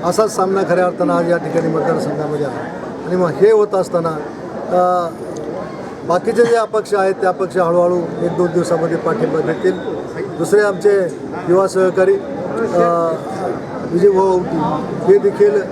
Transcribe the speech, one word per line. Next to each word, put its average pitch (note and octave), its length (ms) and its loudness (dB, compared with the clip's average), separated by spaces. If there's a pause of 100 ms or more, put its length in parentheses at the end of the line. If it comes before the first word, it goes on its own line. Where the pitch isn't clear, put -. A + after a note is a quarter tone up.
असाच F#3 320 2
सामना F#3+ 340 4
खऱ्या F3+ 160 4
अर्थानं F3 280 0
आज E3+ 180 2
या F3 60 2
ठिकाणी D#3 300 -2
मतदारसंघामध्ये C#3+ 760 -2
आहे. B2+ 140 -6 (480)
आणि E3+ 80 -2
मग F3+ 140 2
हे D#3+ 220 4
होत G#3 240 2
असताना, E3+ 340 0 (600)
अ, F3+ 400 2 (960)
बाकीचे G#3 380 2
जे A#3 100 4
अपक्ष G#3+ 380 0
आहेत F#3+ 200 2
ते F#3+ 140 0
अपक्ष F3+ 300 -2
हळूहळू F3 400 4
एक E3+ 400 -4
दोन F3 160 2
दिवसामध्ये E3 440 0
पाठिंबा E3 420 0
देतील. D#3+ 340 0 (640)
दुसरे F3+ 240 2
आमचे G3 460 2 (420)
युवा F#3+ 180 4
सहकारी, F#3 460 2 (600)
अ, E3+ 380 2 (800)
विजय F3 180 6
भाऊ F#3+ 280 2
औटी F3+ 200 -2 (560)
हे G3+ 60 6
देखील G3 420 2 (100)